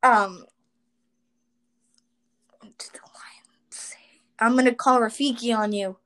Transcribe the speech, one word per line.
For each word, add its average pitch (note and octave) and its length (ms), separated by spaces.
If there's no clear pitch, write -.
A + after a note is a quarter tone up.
Um, G3+ 440
what - 180
did - 160
the - 60
lion - 460
say? - 260
I'm A#3 160
gonna B3+ 180
call B3+ 260
Rafiki A#3 560
on G#3+ 160
you. G3 340